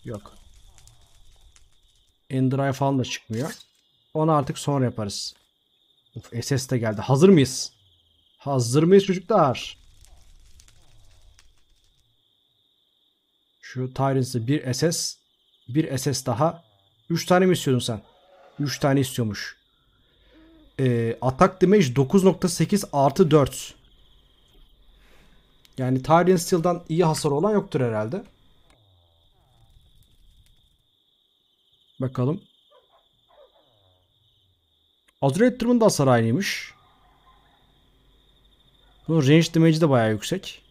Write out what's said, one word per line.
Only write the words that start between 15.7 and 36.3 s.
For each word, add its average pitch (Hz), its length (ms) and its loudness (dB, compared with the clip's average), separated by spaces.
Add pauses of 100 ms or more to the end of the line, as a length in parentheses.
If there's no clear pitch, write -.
S 139 160 -4
S - 120 -8
daha. 147 380 -2 (460)
Üç 170 160 -4
tane 185 200 4
mi 185 60 4
istiyordun 135 280 0
sen? 113 220 -8 (560)
Üç 143 200 -4
tane 139 220 2
istiyormuş. 113 560 -6 (1200)
Ee, 117 400 -2
attack 131 420 0
damage 180 340 4
dokuz 139 280 2
nokta 185 240 2
sekiz 170 440 -2
artı 143 380 2
dört. 147 440 2 (2000)
Yani 131 240 -2
Tyrant 170 380 2
Steel'dan 175 480 -2
iyi 165 160 0
hasar 156 260 0
olan 165 220 0
yoktur 196 280 -2
herhalde. 113 440 -4 (3750)
Bakalım. 127 420 -4 (2750)
Azur 139 180 0
Electrum'un 247 400 2
da 220 40 4
hasarı 147 260 2
aynıymış. 120 640 0 (2250)